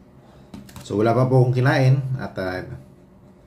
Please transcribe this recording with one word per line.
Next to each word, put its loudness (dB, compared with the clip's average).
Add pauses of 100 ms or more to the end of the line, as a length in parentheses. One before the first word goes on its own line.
(840)
So, -4
wala 2
pa 2
po 4
akong 2
kinain 2 (220)
at, -12
ah, -6 (840)